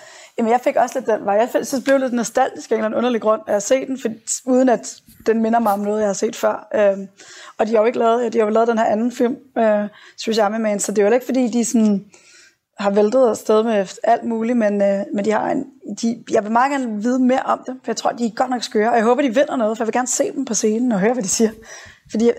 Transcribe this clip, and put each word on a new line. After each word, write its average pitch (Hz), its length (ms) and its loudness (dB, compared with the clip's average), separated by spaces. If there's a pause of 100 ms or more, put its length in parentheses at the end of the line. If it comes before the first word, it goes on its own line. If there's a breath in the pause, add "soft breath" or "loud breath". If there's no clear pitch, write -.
(380 loud breath)
jamen, 226 140 2
jeg 247 120 2
fik 277 120 0
også 247 220 0
lidt 240 80 -6
den 214 140 0
vibe. 202 100 -4
Jeg 214 220 2
fik, 294 120 -2
så 247 200 -4
blev 269 140 2
lidt 262 140 -2
nostalgisk 240 600 -2
af - 20 2
en 220 40 0
eller 220 80 -2
anden 220 120 -2
underlig 233 220 0
grund, 214 260 0
at - 60 -2
jeg 208 100 0
set 262 260 0
den, 262 100 -6
for, 233 100 -6 (360)
uden 254 240 4
at - 280 0 (300)
den 226 160 2
minder 220 160 2
mig 214 140 2
om 202 80 -2
noget, 208 200 -2
jeg 208 80 0
har 196 60 0
set 220 220 -4
før. - 380 -2
Øhm, 196 340 2 (500 loud breath)
og 226 80 0
de 214 60 -4
har 226 60 4
jo 214 80 4
ikke 247 120 0
lavet, 233 340 2
de 233 60 0
har 220 80 4
jo 208 60 -2
lavet 226 160 2
den 226 100 0
her 226 60 2
anden 226 280 0
film, 247 240 0 (220)
øh, 214 260 2 (340 loud breath)
Swiss 220 200 -2
Army 214 180 0
Man, 208 240 -2
så 208 120 -4
det 202 100 2
er 202 60 4
jo 214 60 4
ikke, 254 120 0
fordi 254 220 0
de 233 160 0
sådan 214 400 2 (760 soft breath)
har 202 120 0
væltet 214 380 4
afsted 214 340 2
med 214 240 0 (180)
alt 233 200 2
muligt, 233 340 -2
men, 208 240 2
øh, 196 180 2 (140)
men 202 100 -2
de 214 60 0
har - 200 0
en, - 160 -4 (360)
de, 233 280 -4
jeg 226 140 2
vil 208 80 -6
meget 247 180 2
gerne 240 320 -4
vide 247 160 0
mere 254 240 2
om 226 240 -2
dem, 262 180 -12
for 233 60 -6
jeg 220 60 -2
tror, - 140 -2
de 233 160 -4
er 208 100 -2
godt 254 140 -2
nok 247 120 -4
skøre, 220 280 0
og 240 60 2
jeg 220 80 2
håber, 247 180 2
de 247 120 0
vinder 277 220 2
noget, 220 200 0
for 233 80 -4
jeg - 20 -2
vil 220 60 -4
gerne 247 160 0
se 302 240 -2
dem 269 120 -4
på 226 100 -6
scenen 226 380 0
og 190 80 0
høre, 214 120 2
hvad 247 100 -2
de 190 60 -6
siger. 220 220 2 (600 loud breath)
Fordi 226 160 0
jeg, 233 120 4